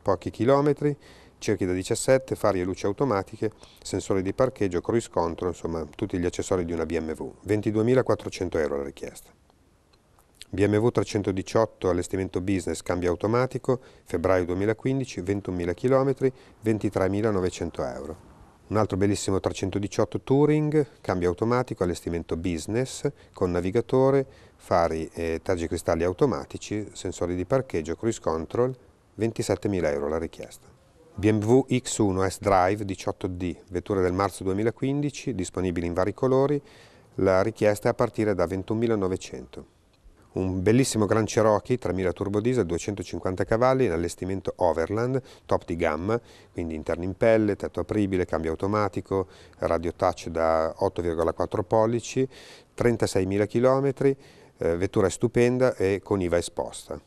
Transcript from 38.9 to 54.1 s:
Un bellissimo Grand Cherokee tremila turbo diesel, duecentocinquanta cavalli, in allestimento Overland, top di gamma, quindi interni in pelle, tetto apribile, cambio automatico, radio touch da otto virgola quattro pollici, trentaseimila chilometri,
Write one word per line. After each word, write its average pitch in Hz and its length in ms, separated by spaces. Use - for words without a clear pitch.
Un 92 300
bellissimo 110 440
Grand 107 200
Cherokee 107 500
tremila 90 360
turbo 98 260
diesel, 117 260
duecentocinquanta 92 800
cavalli, 127 420
in 92 40
allestimento 87 680
Overland, 98 640
top 92 200
di 90 100
gamma, 85 460
quindi 80 240
interni 82 280
in 92 120
pelle, 110 400
tetto - 240
apribile, 98 460
cambio 80 260
automatico, 98 720
radio 85 340
touch - 360
da 80 480
otto 95 260
virgola 82 300
quattro 98 320
pollici, 117 640
trentaseimila 104 720
chilometri, 135 680